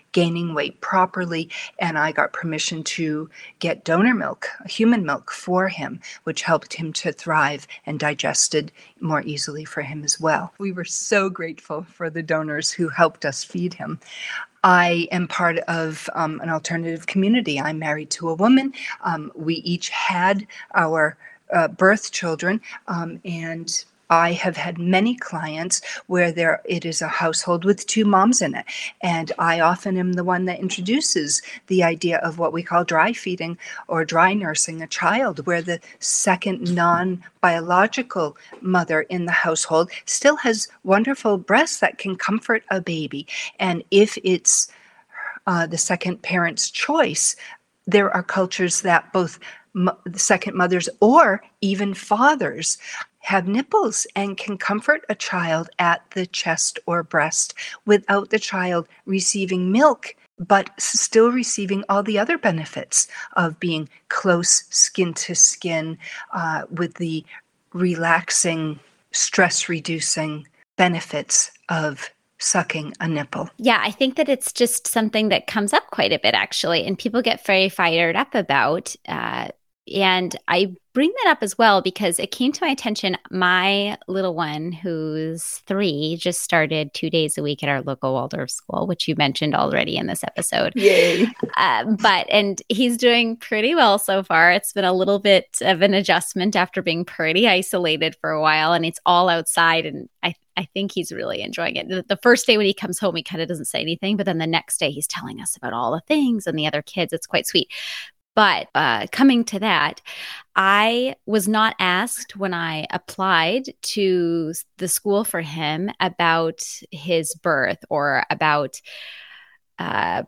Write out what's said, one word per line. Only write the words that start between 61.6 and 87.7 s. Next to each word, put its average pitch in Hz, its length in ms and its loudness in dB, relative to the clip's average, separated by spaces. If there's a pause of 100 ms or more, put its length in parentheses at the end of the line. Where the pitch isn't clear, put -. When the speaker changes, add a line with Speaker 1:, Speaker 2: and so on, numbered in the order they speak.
Speaker 1:
all 202 160 2
the 208 160 0
other 330 180 0
benefits - 720 -2 (240)
of 165 260 0
being 156 300 -2 (220)
close - 600 2
skin - 420 2
to - 220 -6
skin, 160 640 4 (360)
uh, 160 360 -2
with 175 240 -4
the 160 300 -4 (480)
relaxing, 165 1080 0 (320)
stress - 580 0
reducing 156 800 -4 (300)
benefits 170 760 0 (180)
of 156 400 -4 (300)
sucking 156 640 -2
a 165 80 -2
nipple. 151 480 -6
Speaker 2:
Yeah, 226 260 2
I 208 80 -2
think 262 260 -2
that 302 120 2
it's 269 240 -2
just - 340 0
something 220 440 0
that - 180 0
comes 208 240 -2
up - 180 0
quite 135 220 0
a 156 80 0
bit, - 140 2
actually, 151 520 0
and 185 100 -2
people 233 260 -2
get - 220 -2
very 190 240 4
fired 170 460 2
up 247 220 -2
about, 143 580 0 (140)
uh, 60 400 -6 (460)
and 185 400 2 (140)
I 185 260 2 (200)
bring 302 180 4 (100)
that 381 80 4
up 285 140 0
as 196 120 -6
well 208 240 6
because 185 380 -2
it - 140 -6
came 254 180 0
to 330 140 -4
my 294 80 0
attention. 208 440 -4 (140)
My 185 640 2 (120)
little 185 260 -2
one, 156 380 -4
who's 160 720 -4 (200)
three, 165 520 -2
just 170 260 -4
started 156 500 0
two - 160 -4
days 156 300 0
a 151 40 -4
week 147 200 -4
at 147 60 -2
our 135 140 0